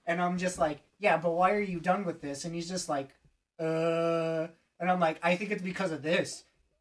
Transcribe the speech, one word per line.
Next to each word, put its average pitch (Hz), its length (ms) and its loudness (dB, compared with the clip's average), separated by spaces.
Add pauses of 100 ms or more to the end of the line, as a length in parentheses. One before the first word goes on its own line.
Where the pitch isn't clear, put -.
And 170 160 0
I'm 180 160 2
just 180 200 -2
like, 156 220 0 (200)
"Yeah, 170 180 4
but 165 140 0
why 180 200 4
are 208 80 2
you 185 220 -2
done 185 240 2
with - 160 -6
this?" 143 240 -8
And 170 100 -6
he's 170 140 -6
just 185 180 -6
like, 139 220 -4 (500)
"Uh," 165 880 0 (320)
and 175 120 0
I'm 180 80 2
like, 160 240 2
"I 180 120 4
think 208 160 -4
it's 202 120 -2
because 185 280 -4
of 139 120 -4
this, 165 400 0 (380)